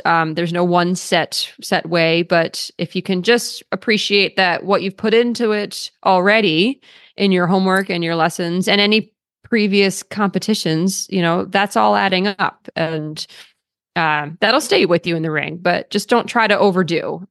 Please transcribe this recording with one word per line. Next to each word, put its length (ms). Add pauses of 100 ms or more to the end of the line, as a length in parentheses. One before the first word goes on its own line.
Um, 260
there's 200
no 120
one 300
set, 640
set 300
way, 320
but 560
if 180
you 60
can 200
just 480
appreciate 640
that 280
what 180
you've 140
put 160
into 400
it 380 (160)
already 760 (380)
in 140
your 140
homework 440
and 120
your 140
lessons 500
and 140
any 320 (300)
previous 600
competitions, 1080
you 100
know, 240
that's 320
all 200
adding 320 (100)
up, 280 (100)
and, 500 (720)
uh, 320 (120)
that'll 200
stay 260
with 200
you 80
in 80
the 80
ring, 260
but 340
just 180
don't 180
try 220
to 100
overdo. 720